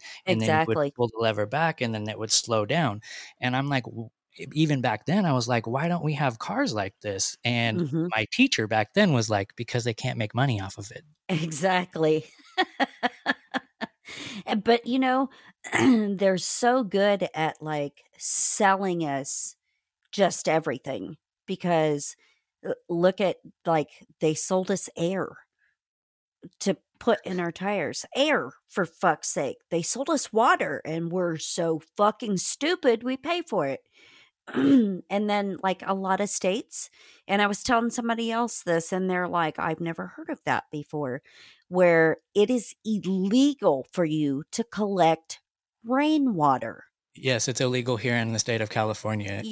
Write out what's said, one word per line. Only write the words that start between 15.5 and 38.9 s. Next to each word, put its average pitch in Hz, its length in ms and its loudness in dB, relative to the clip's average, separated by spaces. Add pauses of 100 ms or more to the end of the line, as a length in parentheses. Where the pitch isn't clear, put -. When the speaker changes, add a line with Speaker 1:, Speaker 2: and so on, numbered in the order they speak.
Speaker 2:
<clears throat> - 0 -
they're 202 680 4
so 247 460 2
good 196 500 2
at, 156 280 -2
like, 151 420 -6 (140)
selling 190 840 2
us 139 520 -6 (560)
just 180 360 0
everything 151 680 -2 (300)
because, 160 720 0 (520)
uh, - 60 -2 (140)
look 175 320 2
at, 180 180 0 (280)
like, 160 240 0 (300)
they 156 140 2
sold 185 360 -2
us 190 260 -2
air 175 420 -4 (1200)
to 196 160 0 (220)
put 226 260 2
in 185 160 -4
our 170 120 -4
tires. 185 520 -6 (100)
Air, 233 360 0 (180)
for 196 180 -2
fuck's - 420 -2
sake. 139 300 -4 (120)
They 170 120 -2
sold 269 280 -2
us 285 220 0
water, 220 520 2
and 165 260 -4
we're 175 260 -2
so 165 440 -2 (160)
fucking 208 420 2
stupid, 277 640 2
we 254 140 -4
pay 339 260 -4
for 170 240 -2
it. 135 140 -4 (680)
<clears throat> 247 640 4
And 208 200 0
then, 202 320 -2
like, 185 240 -2
a 190 80 0
lot 190 260 -2
of 202 100 0
states, - 600 -4 (380)
and 202 140 2
I 208 60 4
was 202 160 -2
telling 233 260 2
somebody 233 420 -2
else 233 320 -2
this, 165 280 0